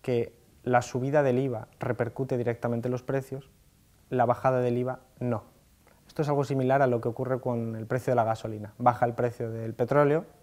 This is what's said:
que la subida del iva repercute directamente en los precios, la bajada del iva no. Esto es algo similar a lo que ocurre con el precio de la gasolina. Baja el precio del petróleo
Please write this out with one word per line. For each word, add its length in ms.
que 320
la 180
subida 440
del 160
iva 260
repercute 580
directamente 480
en 60
los 100
precios, 480
la 140
bajada 360
del 180
iva 220
no. 240
Esto 160
es 60
algo 160
similar 380
a 40
lo 140
que 80
ocurre 320
con 340
el 100
precio 280
de 20
la 80
gasolina. 560
Baja 280
el 80
precio 360
del 240
petróleo 500